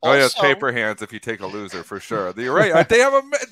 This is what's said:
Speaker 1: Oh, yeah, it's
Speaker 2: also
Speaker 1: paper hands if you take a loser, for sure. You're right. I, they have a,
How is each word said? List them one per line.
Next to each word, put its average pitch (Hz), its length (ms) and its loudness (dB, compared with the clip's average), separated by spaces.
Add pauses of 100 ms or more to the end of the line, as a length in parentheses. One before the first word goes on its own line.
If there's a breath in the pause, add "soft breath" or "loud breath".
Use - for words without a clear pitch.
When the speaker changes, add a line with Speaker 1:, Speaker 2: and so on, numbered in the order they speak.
Speaker 1:
Oh, 131 100 2
yeah, 139 140 6
it's 123 100 2
Speaker 2:
also 202 100 2
Speaker 1:
paper 139 240 0
hands 107 300 -4
if 107 120 -12
you 110 60 -12
take 110 220 -10
a 98 60 -10
loser, 98 360 -10
for 98 160 -12
sure. 95 380 -6
You're 127 180 -4
right. 196 200 2
I, 160 80 6
they 226 160 4
have 269 160 4
a, 277 80 4 (300)